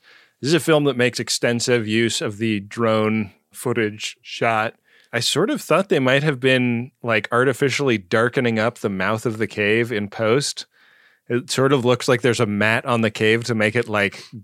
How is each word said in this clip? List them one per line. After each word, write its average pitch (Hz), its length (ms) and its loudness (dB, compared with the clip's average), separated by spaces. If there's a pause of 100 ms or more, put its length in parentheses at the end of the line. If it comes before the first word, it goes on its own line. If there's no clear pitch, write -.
(400)
this 127 80 -4
is 160 60 2
a 156 60 2
film 151 240 2
that 135 120 0
makes 123 220 0
extensive 120 680 0
use 113 340 0
of 107 160 -6
the 107 220 -2
drone 110 720 0 (200)
footage 110 680 -4
shot. 113 520 -2 (380)
I 117 80 -2
sort 180 300 0
of 285 100 -2
thought 170 280 0
they 165 100 2
might 131 240 2
have 147 160 0
been, 123 540 0 (100)
like, 110 300 -2
artificially 127 640 2
darkening 117 600 0
up 117 200 -2
the 117 100 -4
mouth 101 380 -2
of 110 120 -4
the 107 100 -2
cave 110 420 0
in 104 180 -4
post. 117 580 -2 (640)
It 123 220 -4
sort 135 220 2
of 131 120 2
looks 123 240 2
like 123 140 4
there's 120 180 2
a 113 60 2
mat 107 400 0
on 120 140 0
the 110 100 2
cave 113 340 2
to 120 100 -4
make 107 200 2
it, 117 140 -2
like, 101 340 -2 (220)